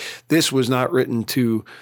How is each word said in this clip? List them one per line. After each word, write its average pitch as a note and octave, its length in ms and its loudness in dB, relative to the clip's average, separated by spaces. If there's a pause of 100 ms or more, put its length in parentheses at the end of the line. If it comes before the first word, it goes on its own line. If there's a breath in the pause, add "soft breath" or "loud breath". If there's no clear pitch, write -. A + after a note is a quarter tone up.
(280 loud breath)
this D#3 220 2
was C3 200 0
not B2+ 200 0
written A#2+ 340 0
to A2+ 380 0 (200 loud breath)